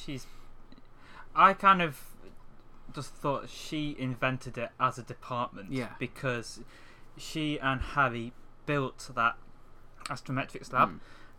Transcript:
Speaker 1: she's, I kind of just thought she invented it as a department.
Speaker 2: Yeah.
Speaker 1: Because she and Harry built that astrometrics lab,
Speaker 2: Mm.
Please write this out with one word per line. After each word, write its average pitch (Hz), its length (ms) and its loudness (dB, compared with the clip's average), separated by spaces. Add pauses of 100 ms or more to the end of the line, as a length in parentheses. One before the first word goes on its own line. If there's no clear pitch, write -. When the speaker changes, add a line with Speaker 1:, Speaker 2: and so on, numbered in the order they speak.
Speaker 1:
she's, 135 220 -6 (1080)
I 180 180 12
kind 190 300 8
of - 320 -4 (760)
just - 220 -8
thought 131 360 -2
she 151 500 -4
invented 131 580 0
it 117 220 -4
as 127 180 4
a 120 60 -6
department. 120 680 -6
Speaker 2:
Yeah. 123 180 -2 (100)
Speaker 1:
Because 123 640 -4 (540)
she 151 440 -2
and 131 220 2
Harry 120 520 2 (340)
built 143 480 0
that 117 220 4 (720)
astrometrics - 640 -4
lab, 135 160 8
Speaker 2:
Mm. 156 100 -10 (400)